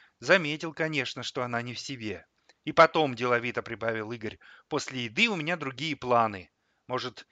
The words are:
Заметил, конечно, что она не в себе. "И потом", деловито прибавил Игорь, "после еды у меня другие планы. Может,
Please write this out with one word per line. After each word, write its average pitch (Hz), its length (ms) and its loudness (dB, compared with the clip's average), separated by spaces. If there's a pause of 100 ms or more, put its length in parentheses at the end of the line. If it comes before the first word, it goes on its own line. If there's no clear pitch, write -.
(200)
Заметил, 156 540 2
конечно, 151 480 -2
что 127 220 -4
она 120 180 -2
не 120 140 -8
в - 40 -10
себе. 107 460 -8 (400)
"И 151 60 -4
потом", 160 420 6
деловито 120 480 0
прибавил 110 500 -4
Игорь, 110 280 -8 (280)
"после 127 380 -4
еды 147 220 2
у 214 80 -2
меня 165 220 -2
другие 139 380 -6
планы. 117 540 0 (380)
Может, 120 440 -6